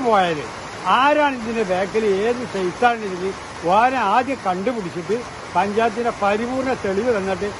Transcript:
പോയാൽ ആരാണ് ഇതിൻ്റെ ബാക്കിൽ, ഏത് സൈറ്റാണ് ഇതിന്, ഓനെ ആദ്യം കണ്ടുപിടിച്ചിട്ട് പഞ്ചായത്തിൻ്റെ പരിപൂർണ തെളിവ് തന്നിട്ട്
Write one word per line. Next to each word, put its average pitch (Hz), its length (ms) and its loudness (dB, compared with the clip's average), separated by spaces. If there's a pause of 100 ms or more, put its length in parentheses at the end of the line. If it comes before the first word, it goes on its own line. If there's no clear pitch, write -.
പോയാൽ 180 320 4 (640)
ആരാണ് 294 420 4
ഇതിൻ്റെ 226 300 -2
ബാക്കിൽ, 190 320 0 (200)
ഏത് 240 180 0 (120)
സൈറ്റാണ് 214 560 0
ഇതിന്, 185 200 -4 (440)
ഓനെ 254 260 4 (140)
ആദ്യം 254 340 0
കണ്ടുപിടിച്ചിട്ട് 185 720 -2 (380)
പഞ്ചായത്തിൻ്റെ 220 560 0 (120)
പരിപൂർണ 247 480 0 (140)
തെളിവ് 208 320 2
തന്നിട്ട് 190 420 -2